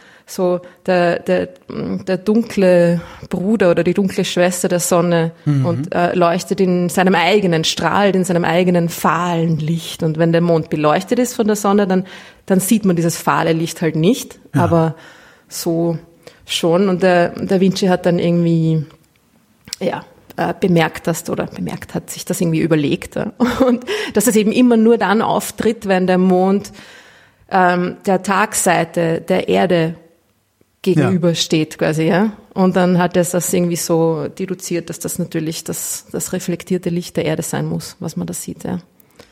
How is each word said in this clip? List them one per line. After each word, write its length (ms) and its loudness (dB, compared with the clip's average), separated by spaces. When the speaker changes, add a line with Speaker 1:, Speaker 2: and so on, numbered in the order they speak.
Speaker 1:
so 340 -2
der, 340 2
der, 280 -2
der 120 -2
dunkle 840 2
Bruder 400 2
oder 120 2
die 120 0
dunkle 300 0
Schwester 440 0
der 100 0
Sonne 540 0
Speaker 2:
Mhm. 200 2
Speaker 1:
und, 280 -4
äh, 200 0
leuchtet 460 0
in 300 0
seinem 240 2
eigenen, 500 2
strahlt 500 0
in 100 2
seinem 200 0
eigenen 460 2
fahlen 680 0
Licht. 440 -6
Und 160 -2
wenn 120 2
der 120 2
Mond 260 2
beleuchtet 500 0
ist 160 -2
von 120 0
der 100 2
Sonne, 300 2
dann, 180 0
dann 160 2
sieht 240 0
man 120 2
dieses 200 0
fahle 380 0
Licht 260 -4
halt 160 -2
nicht. 420 0
Speaker 2:
Ja. 100 2
Speaker 1:
Aber 300 2
so 500 -4
schon. 460 0
Und 120 0
der 280 4
Da 300 -2
Vinci 260 2
hat 200 2
dann 140 2
irgendwie, 640 2
ja, 240 -4
äh, 220 -2
bemerkt 500 2
hast 200 -4
oder 180 -4
bemerkt 460 -10
hat, 160 -8
sich 160 -14
das 160 -6
irgendwie 200 0
überlegt. 560 -2
Ja. 160 -4
<laughs> 180 0
Und 180 0
dass 140 2
es 80 2
eben 160 2
immer 240 4
nur 200 4
dann 260 0
auftritt, 640 -2
wenn 180 2
der 120 2
Mond, 520 2
ähm, 460 2
der 160 2
Tagseite 1000 0
der 260 -2
Erde 480 2
gegenübersteht 920 0
Speaker 2:
Ja. 40 -16
Speaker 1:
quasi, 260 0
ja. 280 2
Und 220 2
dann 220 4
hat 180 0
er 80 4
das 280 -2
irgendwie 240 0
so 520 0
deduziert, 640 -8
dass 80 -12
das 200 -8
natürlich 460 -6
das, 460 -10
das 220 -8
reflektierte 580 -4
Licht 260 -6
der 100 -2
Erde 160 -2
sein 240 -6
muss, 340 -8
was 160 -10
man 100 -6
da 80 -8
sieht, 300 -12
ja. 140 -6